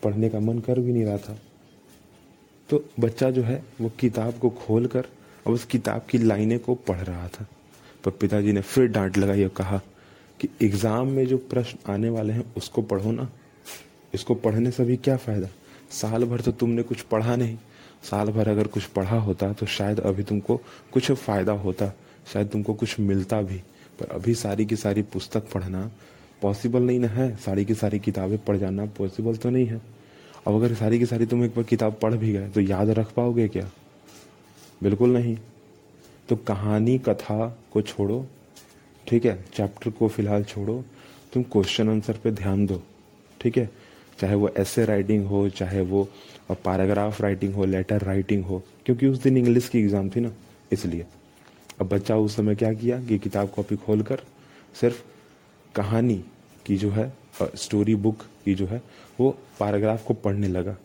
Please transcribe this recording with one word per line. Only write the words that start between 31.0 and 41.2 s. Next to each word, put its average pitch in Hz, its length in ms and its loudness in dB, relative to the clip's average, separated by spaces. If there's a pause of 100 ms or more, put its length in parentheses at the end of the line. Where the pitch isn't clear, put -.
की 120 60 4
सारी 117 200 0
तुम 120 180 2
एक 117 80 0
बार 117 120 0
किताब 110 380 0
पढ़ 110 120 2
भी 110 200 0
गए 98 160 -2
तो 101 120 2
याद 98 280 2
रख 110 240 0
पाओगे 120 340 2
क्या? 95 240 -4 (1120)
बिल्कुल 104 260 4
नहीं। 120 280 2 (920)
तो 120 60 4
कहानी 107 640 2
कथा 110 480 -2 (240)
को 107 100 2
छोड़ो, 107 460 -2 (800)
ठीक 117 180 4
है, 95 200 0 (100)
Chapter 104 340 -2
को 110 180 0
फिलहाल 104 360 0
छोड़ो, 107 400 -6 (500)